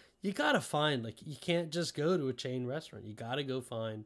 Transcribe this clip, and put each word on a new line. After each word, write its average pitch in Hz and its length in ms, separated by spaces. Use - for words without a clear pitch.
you 202 100
gotta 277 300
find, 147 420
like, 113 220
you 147 100
can't 170 360
just 165 240
go 160 220
to 139 120
a 127 40
chain 127 320
restaurant. 127 400
You 107 80
gotta 123 300
go 131 180
find 113 440